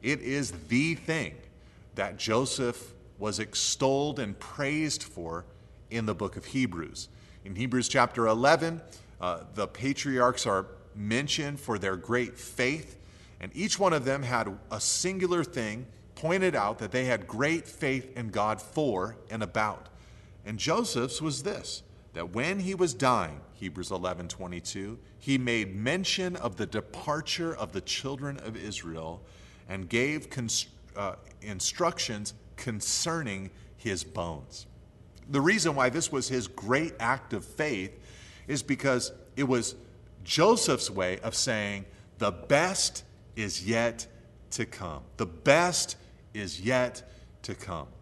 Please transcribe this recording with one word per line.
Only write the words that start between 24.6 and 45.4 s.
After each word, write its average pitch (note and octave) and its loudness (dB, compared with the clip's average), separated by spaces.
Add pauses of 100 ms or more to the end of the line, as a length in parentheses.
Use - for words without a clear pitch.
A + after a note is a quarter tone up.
"He C3+ 2
made A2+ 2
mention F3+ 0
of A#2 -4
the G#2+ -2
departure D#3 -4
of - -6
the F#3+ -4
children C#3 -4
of A2 -8
Israel E2+ -8 (460)
and F#2 -6
gave C#3 0
const-, - -2 (300)
uh, G2+ -4 (260)
instructions G#2 -2 (220)
concerning A2 -2 (260)
his F#2+ -2
bones." E2 -6 (640)
The C#3 4
reason E3 4
why C3 6
this D#3 0
was C3 0
his B2 0
great C3+ 0
act B2 0
of A2+ -4
faith A2 -2 (480)
is C#3 -2
because C3 2 (240)
it C#3+ 2
was B2 2 (480)
Joseph's E3 6
way F#2 0
of A2 -4
saying, G2+ 0 (320)
"The G#2 4
best D3+ 2 (300)
is G2 -4
yet A2+ 2 (440)
to - -2
come. D#2 -8 (120)
The A2+ 0
best D3 4 (380)